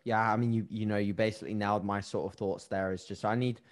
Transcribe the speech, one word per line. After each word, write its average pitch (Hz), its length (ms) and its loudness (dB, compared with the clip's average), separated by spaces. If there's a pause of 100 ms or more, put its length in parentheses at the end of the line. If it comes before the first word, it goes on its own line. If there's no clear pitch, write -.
yeah, 110 260 4
I 110 60 4
mean, 120 160 2
you, 113 160 0
you 107 160 -2
know, 104 120 2
you 101 160 2
basically 110 420 0
nailed 104 280 2
my 101 180 0
sort 98 300 -4
of - 60 -20
thoughts 95 300 -4
there. 95 260 -2
It's 92 120 -8
just, 101 200 -8
I 107 100 2
need, 123 260 0 (100)